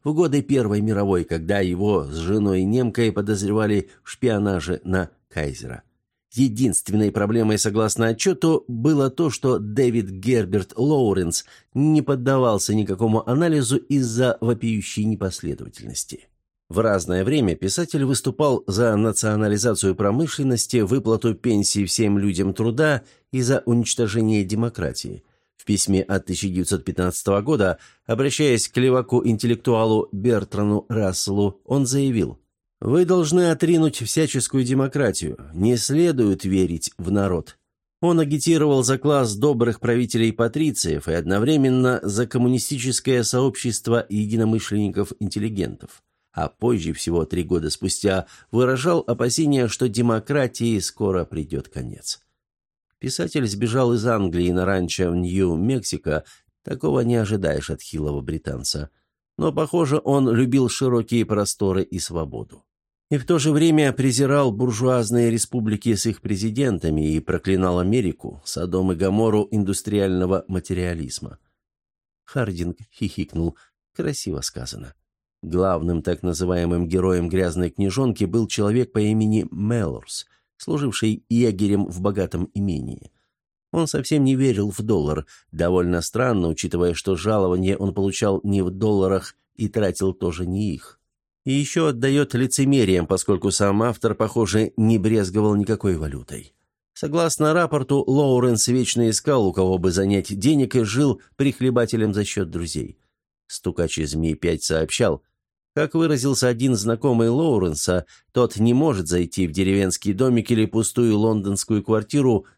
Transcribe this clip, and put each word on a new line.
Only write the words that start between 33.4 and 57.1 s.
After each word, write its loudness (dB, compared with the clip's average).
отринуть 2
всяческую 0
демократию, 0
не 2
следует 2
верить 0
в -6
народ». 0
Он 4
агитировал 2
за 2
класс 2
добрых 2
правителей-патрициев 0
и 0
одновременно 2
за -2
коммунистическое 0
сообщество 0
единомышленников-интеллигентов. -2
А -4
позже, -2
всего -2
три -2
года -2
спустя, -2
выражал 2
опасения, 0
что -2
демократии 0
скоро -2
придет -8
конец. -12
Писатель -4
сбежал 0
из -2
Англии 0
на 0
ранчо 0
в 0
Нью-Мексико, -2
такого -2
не 0